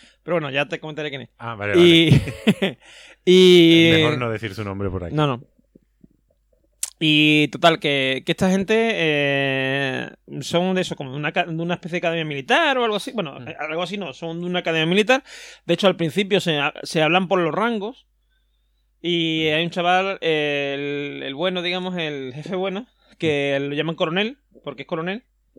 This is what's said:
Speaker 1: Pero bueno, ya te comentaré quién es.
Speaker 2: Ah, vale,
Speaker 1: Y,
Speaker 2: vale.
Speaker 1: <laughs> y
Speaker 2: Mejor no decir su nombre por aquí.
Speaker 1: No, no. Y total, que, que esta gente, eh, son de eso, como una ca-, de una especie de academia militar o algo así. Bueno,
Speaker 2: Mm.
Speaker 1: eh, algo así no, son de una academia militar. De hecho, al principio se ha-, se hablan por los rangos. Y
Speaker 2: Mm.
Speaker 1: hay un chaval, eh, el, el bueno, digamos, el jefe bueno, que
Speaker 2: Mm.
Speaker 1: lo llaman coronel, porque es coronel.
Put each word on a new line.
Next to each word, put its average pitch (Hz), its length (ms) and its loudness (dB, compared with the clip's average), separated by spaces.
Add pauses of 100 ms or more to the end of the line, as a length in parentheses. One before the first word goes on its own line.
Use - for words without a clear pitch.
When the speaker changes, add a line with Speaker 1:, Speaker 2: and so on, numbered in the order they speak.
(220)
Speaker 1:
Pero 170 140 -4
bueno, 147 140 -4
ya 139 160 -2
te 160 140 -8
comentaré 151 300 -8
quién 131 120 -10
es. 110 60 -16 (100)
Speaker 2:
Ah, 117 180 -10
vale, 104 220 -2
Speaker 1:
Y, 165 320 8
Speaker 2:
vale. - 680 0 (240)
Speaker 1:
<laughs> - 240 -20
y 175 640 8
Speaker 2:
Mejor 156 260 2
no 120 120 -4
decir 107 240 -6
su 107 100 -6
nombre 98 240 -4
por 90 160 -6
aquí. 85 100 -8
Speaker 1:
No, 151 120 2
no. 127 160 -4 (1600)
Y 151 440 4
total, 165 320 2
que, 131 440 0
que 170 80 0
esta 190 180 0
gente, 220 440 0
eh, 139 1120 0 (320)
son 175 340 -2
de 185 80 0
eso, 170 120 -8
como 131 220 -12
una 151 160 -6
ca-, 175 140 -2
de 165 140 -6
una 175 140 -4
especie 170 200 -8
de 180 40 -4
academia 165 260 -2
militar 247 540 -2
o 240 60 0
algo 214 120 -2
así. 247 160 -10
Bueno, 147 280 -8
Speaker 2:
Mm. 123 80 -16
Speaker 1:
eh, 160 100 -14
algo 156 240 -6
así 180 160 -8
no, 160 140 -10
son 170 280 -10
de 175 60 -8
una 180 140 -2
academia 160 260 0
militar. 208 380 2 (420)
De 170 80 0
hecho, 190 140 2
al 180 80 2
principio 185 440 0
se 156 180 -2
ha-, 143 160 -2 (100)
se 160 180 -2
hablan 175 240 2
por 185 140 2
los 160 140 0
rangos. 220 520 -4 (920)
Y 165 500 0
Speaker 2:
Mm. 151 40 2
Speaker 1:
hay 165 100 0
un 170 60 -4
chaval, 185 500 0
eh, 147 540 0 (440)
el, 135 60 -10
el 135 100 -8
bueno, 180 280 -4
digamos, 180 360 -4
el 143 360 -6
jefe 151 200 -10
bueno, 190 320 -4 (320)
que 143 420 0
Speaker 2:
Mm. 139 40 -4
Speaker 1:
lo 143 100 -6
llaman 151 220 -4
coronel, 190 420 -2 (240)
porque 127 200 -14
es - 60 -20
coronel. 180 360 -6 (340)